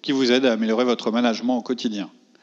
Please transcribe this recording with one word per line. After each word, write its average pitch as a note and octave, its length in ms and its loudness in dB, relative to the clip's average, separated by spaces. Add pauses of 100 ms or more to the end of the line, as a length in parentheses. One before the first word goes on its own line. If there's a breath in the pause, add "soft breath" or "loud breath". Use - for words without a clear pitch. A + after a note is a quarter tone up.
qui - 120 -4
vous C3 200 2
aide C3 140 4
à A#2+ 80 4
améliorer A2+ 320 0
votre A#2 240 0
management A#2+ 480 0
au A2+ 40 -8
quotidien. G#2+ 480 -4 (320 loud breath)